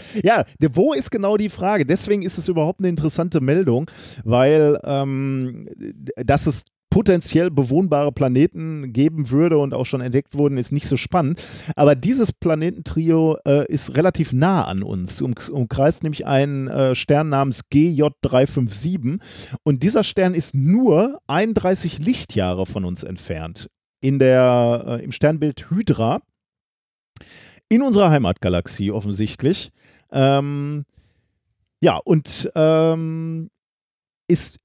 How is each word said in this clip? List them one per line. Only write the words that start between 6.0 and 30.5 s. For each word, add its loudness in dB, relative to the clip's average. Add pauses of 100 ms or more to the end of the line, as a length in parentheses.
dass 0
es -2 (260)
potenziell 2
bewohnbare 0
Planeten 0
geben 0
würde 2
und -2
auch -2
schon -4
entdeckt -2
wurden, 2
ist -4
nicht -2
so 0
spannend. -2 (340)
Aber 6
dieses 0
Planetentrio, 0
äh, 4
ist -4
relativ 0
nah 2
an -4
uns, -6
um-, -2 (160)
umkreist 0
nämlich -6
einen, 0
äh, 0
Stern 0
namens -2
G 4
J 0
drei 2
fünf -2
sieben. -4 (440)
Und 0
dieser 2
Stern 0
ist -4
nur 2
einunddreißig 0
Lichtjahre -2
von -6
uns -6
entfernt. -10 (320)
In 0
der, 4
äh, -6
im -10
Sternbild -2
Hydra. 0 (1500)
In 4
unserer 4
Heimatgalaxie 0
offensichtlich. -4 (400)
Ähm, 0 (960)